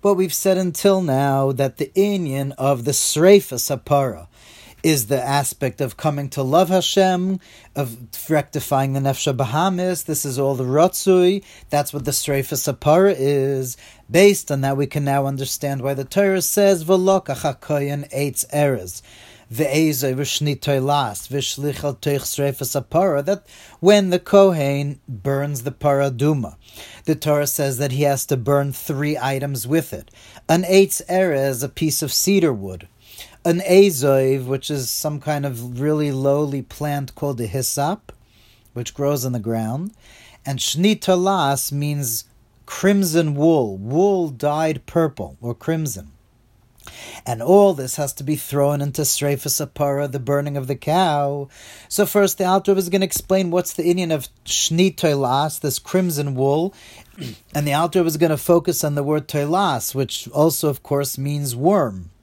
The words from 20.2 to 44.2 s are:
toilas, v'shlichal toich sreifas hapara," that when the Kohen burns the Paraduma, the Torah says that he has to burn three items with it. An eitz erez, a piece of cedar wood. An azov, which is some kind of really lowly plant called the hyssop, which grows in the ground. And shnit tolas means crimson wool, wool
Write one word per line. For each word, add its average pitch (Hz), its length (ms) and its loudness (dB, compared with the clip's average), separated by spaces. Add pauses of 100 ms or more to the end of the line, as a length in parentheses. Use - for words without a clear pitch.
toilas, 135 680 0
v'shlichal 139 680 -4
toich 143 240 -2
sreifas 139 580 -4
hapara," 160 440 0
that 190 220 -4 (340)
when 196 300 4
the 175 80 2
Kohen 143 880 2
burns 139 540 -4
the 135 80 -6
Paraduma, 139 840 0 (500)
the 156 80 2
Torah 147 320 0
says 139 320 -2
that 135 140 -2
he 139 100 0
has 139 240 2
to 139 100 0
burn 139 360 0
three 147 480 -4
items 135 460 -4
with 156 260 0
it. - 180 -14 (380)
An 170 160 2
eitz 190 420 4
erez, 139 580 0
a 135 40 -6
piece - 340 -2
of 143 100 -4
cedar 180 400 2
wood. 95 360 -10 (560)
An 170 180 2
azov, 139 840 4
which 135 240 -6
is 135 200 -6
some 151 300 -6
kind 147 260 -4
of 123 340 -8
really 151 320 0
lowly 139 480 0
plant 143 540 -8
called 139 240 -6
the 117 80 -4
hyssop, 139 640 -4 (640)
which 120 180 -10
grows 143 320 -2
in 127 80 -4
the 123 60 -4
ground. 113 540 -6 (520)
And 135 140 -6
shnit 185 420 0
tolas 180 720 0
means 143 520 -4 (420)
crimson 170 680 2
wool, 139 440 2
wool 170 500 0